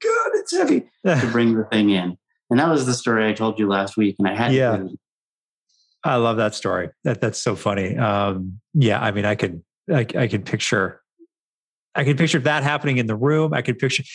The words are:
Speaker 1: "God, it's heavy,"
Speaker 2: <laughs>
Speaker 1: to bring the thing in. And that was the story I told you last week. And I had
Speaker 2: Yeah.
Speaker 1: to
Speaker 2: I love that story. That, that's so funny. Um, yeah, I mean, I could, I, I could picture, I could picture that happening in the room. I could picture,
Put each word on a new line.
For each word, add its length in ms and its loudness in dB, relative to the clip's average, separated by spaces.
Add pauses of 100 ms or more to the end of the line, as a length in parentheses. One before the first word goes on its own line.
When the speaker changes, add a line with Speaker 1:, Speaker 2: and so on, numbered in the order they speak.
Speaker 1:
"God, 320 0
it's 180 -4
heavy," 420 0
Speaker 2:
<laughs> 100 -12
Speaker 1:
to 260 2
bring 240 2
the 100 0
thing 260 2
in. 260 0 (340)
And 80 4
that 100 4
was 180 2
the 80 0
story 340 0
I 40 2
told 260 -2
you 100 2
last 280 -2
week. 220 2
And 80 2
I 80 -2
had 180 0
Speaker 2:
Yeah. 240 2
Speaker 1:
to 220 -10 (1080)
Speaker 2:
I 120 0
love 220 2
that 160 0
story. 360 -4 (140)
That, 160 -2
that's 180 -2
so 180 -2
funny. 400 -2
Um, 640 -2 (140)
yeah, 260 4
I 120 0
mean, 120 -2
I 100 2
could, 280 -4 (280)
I, 160 2 (100)
I 100 2
could 180 -2
picture, 560 -2 (920)
I 100 -2
could 140 2
picture 220 2
that 220 0
happening 340 0
in 100 0
the 100 -2
room. 360 0
I 100 0
could 160 -4
picture, 240 -2 (120)